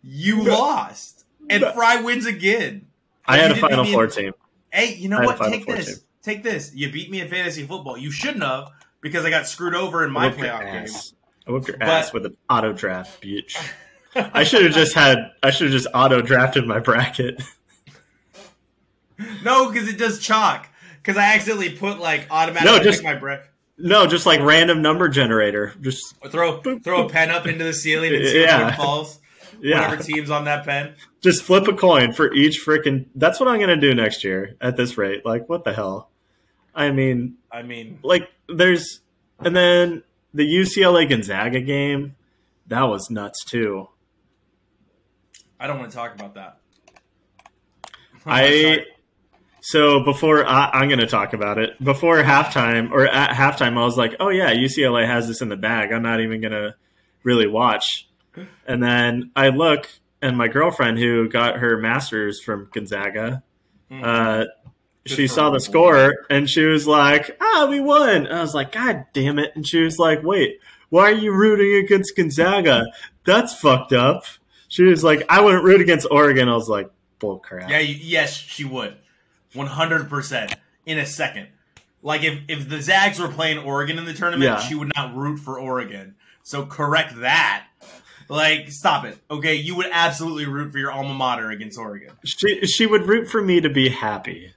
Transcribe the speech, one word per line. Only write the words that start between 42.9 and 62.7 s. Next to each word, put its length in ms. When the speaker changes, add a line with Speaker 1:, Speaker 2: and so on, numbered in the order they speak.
Speaker 2:
nuts 360
too. 440
Speaker 1:
I 80
don't 120
wanna 120
talk 240
about 200
that. 220
Speaker 2:
I, 360
Speaker 1:
Sorry. 260
Speaker 2:
so 420
before, 420
I, 280
I'm 160
gonna 180
talk 260
about 240
it. 260
Before 400
halftime, 680
or 160
at 240
halftime, 460
I 80
was 120
like, 220
"Oh 100
yeah, 220
U 160
C 160
L 140
A 80
has 220
this 140
in 80
the 80
bag. 360
I'm 100
not 180
even 200
gonna 340
really 240
watch." 600
And 160
then 540
I 140
look, 380
and 140
my 120
girlfriend, 500
who 320
got 280
her 200
master's 640
from 320